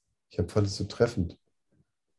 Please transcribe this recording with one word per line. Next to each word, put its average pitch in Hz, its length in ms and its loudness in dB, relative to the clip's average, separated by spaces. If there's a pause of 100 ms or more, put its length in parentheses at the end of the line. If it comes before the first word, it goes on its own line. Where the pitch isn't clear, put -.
(300)
ich - 80 -20
hab, 92 140 0
fand 104 160 2
es 98 80 -4
so - 80 -4
treffend. - 560 0 (800)